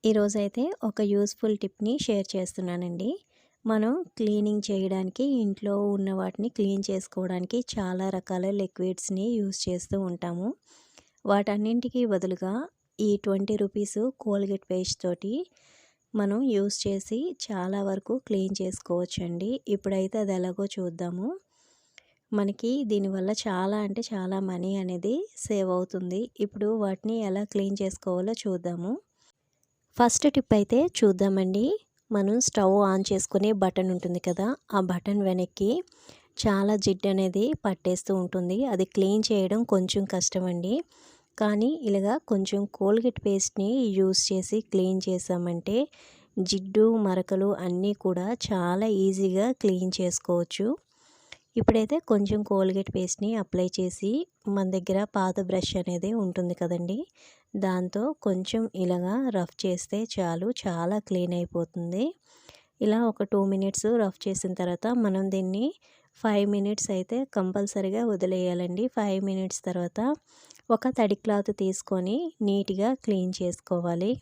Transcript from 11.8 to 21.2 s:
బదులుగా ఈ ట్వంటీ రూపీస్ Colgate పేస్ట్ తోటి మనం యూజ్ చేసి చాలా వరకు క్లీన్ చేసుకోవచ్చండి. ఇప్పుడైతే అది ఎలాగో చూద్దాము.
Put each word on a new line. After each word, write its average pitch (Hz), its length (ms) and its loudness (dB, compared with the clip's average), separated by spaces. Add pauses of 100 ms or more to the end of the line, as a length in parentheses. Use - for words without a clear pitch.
బదులుగా 190 480 -2 (460)
ఈ 214 180 2
ట్వంటీ 202 400 0
రూపీస్ 202 420 -2 (200)
Colgate 196 480 -2
పేస్ట్ 185 340 -2
తోటి 180 320 -4 (800)
మనం 208 340 0
యూజ్ 202 320 0
చేసి 202 400 -2 (220)
చాలా 196 420 -4
వరకు 196 360 -2
క్లీన్ 190 380 -2
చేసుకోవచ్చండి. 180 920 -4 (160)
ఇప్పుడైతే 196 520 -2
అది 196 160 0
ఎలాగో 185 340 -2
చూద్దాము. 180 580 -6 (1040)